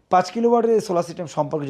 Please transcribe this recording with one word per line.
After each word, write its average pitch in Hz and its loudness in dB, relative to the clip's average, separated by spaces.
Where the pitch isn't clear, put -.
পাঁচ 180 4
কিলোওয়াটের 233 2
এই 190 -2
সোলার 170 0
সিস্টেম 165 -10
সম্পর্কে 147 -2